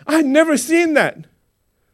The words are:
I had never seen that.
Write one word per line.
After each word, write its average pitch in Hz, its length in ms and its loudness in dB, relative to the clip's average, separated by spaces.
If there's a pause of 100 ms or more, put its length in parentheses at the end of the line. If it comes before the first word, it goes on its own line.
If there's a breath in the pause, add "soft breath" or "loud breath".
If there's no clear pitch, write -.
I 294 80 -2
had 320 100 2
never 302 320 2
seen 330 360 -2
that. 165 320 -2 (680)